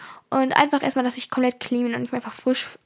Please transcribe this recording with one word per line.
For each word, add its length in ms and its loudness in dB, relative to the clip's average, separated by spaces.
Und 280 4
einfach 240 2
erstmal, 240 0
dass 120 -2
ich 120 -8
komplett 300 0
clean 260 -2
bin 100 -2
und 80 -2
ich 80 -6
mich 100 -2
einfach 120 -12
frisch, 340 0